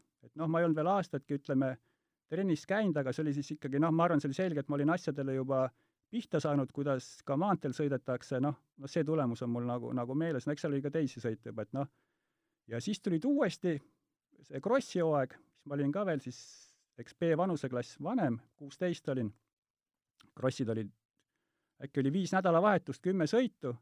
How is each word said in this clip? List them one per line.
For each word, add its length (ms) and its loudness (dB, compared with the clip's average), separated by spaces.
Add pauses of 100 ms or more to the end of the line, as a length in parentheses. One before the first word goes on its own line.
(240)
Et 100 -20
noh, 140 -4
ma 100 2
ei 60 4
olnud 120 4
veel 140 2
aastatki, 480 -2
ütleme, 380 0 (560)
trennis 340 0
käinud, 300 2
aga 160 0
see 100 -2
oli 140 0
siis 180 -4
ikkagi, 240 -2
noh, 140 4
ma 160 4
arvan, 120 4
see 120 -2
oli 20 -8
selge, 300 0
et 40 -8
ma 60 -2
olin 160 2
asjadele 460 -2
juba 320 0 (440)
pihta 280 -2
saanud, 320 0
kuidas 520 -4
ka 120 -2
maanteel 360 0
sõidetakse, 680 -2
noh, 140 0 (200)
no 140 -12
see 140 0
tulemus 380 0
on 80 -2
mul 140 -2
nagu, 320 -4
nagu 180 -2
meeles, 320 0
no 60 0
eks 80 -6
seal 140 0
oli 80 0
ka 80 -4
teisi 320 -2
sõite 260 -4
juba, 140 -6
et 100 -10
noh. 140 -2 (840)
Ja 120 -4
siis 200 -4
tulid 240 0
uuesti, 540 2 (640)
see 180 -10
krossi 400 0
hooaeg, 320 2
siis 380 -20
ma 80 -4
olin 140 0
ka 120 -2
veel 160 -2
siis, 220 -12 (560)
eks 160 -16
B 240 0
vanuseklass 640 -2
vanem, 340 0 (200)
kuusteist 520 -4
olin. 220 0 (1040)
Krossid 340 0
olid, 220 -2 (880)
äkki 200 -4
oli 120 2
viis 200 -2
nädalavahetust, 680 4
kümme 260 2
sõitu 540 0